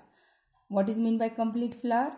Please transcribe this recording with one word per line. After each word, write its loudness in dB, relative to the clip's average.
What 2
is 0
mean 2
by 0
complete -4
flower? 0